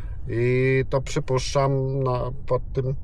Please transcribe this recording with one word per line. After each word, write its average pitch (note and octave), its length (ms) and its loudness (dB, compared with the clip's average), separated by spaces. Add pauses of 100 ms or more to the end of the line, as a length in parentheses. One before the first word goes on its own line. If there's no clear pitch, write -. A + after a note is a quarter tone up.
(280)
I B2+ 640 2
to C3+ 120 2
przypuszczam, C3+ 1000 0
no, B2 280 0 (160)
pod B2+ 140 2 (120)
tym C3 300 -2